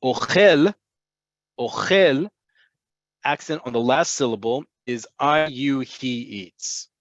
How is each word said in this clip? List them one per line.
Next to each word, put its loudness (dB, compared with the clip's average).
Ochel, 4
ochel, 2
accent -4
on -8
the 0
last 2
syllable -2
is -8
I, 0
you, -4
he -8
eats. -10